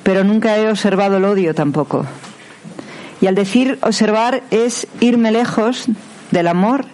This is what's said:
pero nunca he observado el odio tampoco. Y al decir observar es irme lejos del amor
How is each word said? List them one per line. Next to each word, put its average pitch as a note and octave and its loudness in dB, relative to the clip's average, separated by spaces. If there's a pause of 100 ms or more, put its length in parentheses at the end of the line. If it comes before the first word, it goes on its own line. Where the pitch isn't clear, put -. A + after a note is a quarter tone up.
pero F#3+ 2
nunca G#3+ 2
he A3 2
observado G3 0
el F#3+ 2
odio F#3+ 0
tampoco. D3 -2 (1160)
Y F#3+ 2
al F#3+ 2
decir A#3 0
observar A3 0
es A3+ -2 (120)
irme A#3 4
lejos A#3 0 (460)
del E3+ 2
amor G#3 0